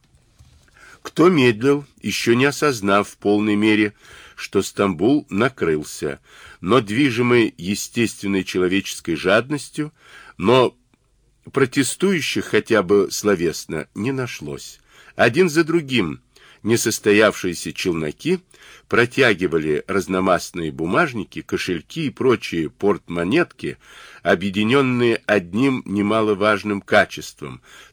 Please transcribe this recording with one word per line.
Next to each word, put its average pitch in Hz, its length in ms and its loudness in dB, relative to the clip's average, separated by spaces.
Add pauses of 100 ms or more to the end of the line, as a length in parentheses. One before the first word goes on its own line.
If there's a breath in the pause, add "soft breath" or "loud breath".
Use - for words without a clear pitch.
(1040 loud breath)
Кто 170 280 4
медлил, 139 560 2 (160)
еще 117 320 0
не 127 100 2
осознав 107 640 0
в - 80 -20
полной 104 400 2
мере, 107 380 2 (420 loud breath)
что - 260 -2
Стамбул 101 680 0
накрылся, 80 920 -2 (400 loud breath)
но 104 200 2
движимый 120 760 0
естественной 98 880 -4
человеческой 90 720 -2
жадностью, 123 760 -2 (440 loud breath)
но 117 400 2 (760)
протестующих 135 920 -2
хотя 107 380 2
бы 95 280 2
словесно 82 840 -4
не 117 180 -6
нашлось. 98 680 -10 (360 soft breath)
Один 123 320 4
за 160 160 2
другим 131 560 -2 (420 soft breath)
несостоявшиеся 104 1080 2
челноки — 87 680 -4 (480 loud breath)
протягивали 90 960 2
разномастные 92 840 -2
бумажники, 107 680 -4
кошельки 92 640 -6
и 120 40 -6
прочие 101 580 -2
портмонетки, 87 1080 -4 (440 loud breath)
объединенные 110 1040 2
одним 107 600 0
немаловажным 104 960 0
качеством – 73 800 -2 (300 loud breath)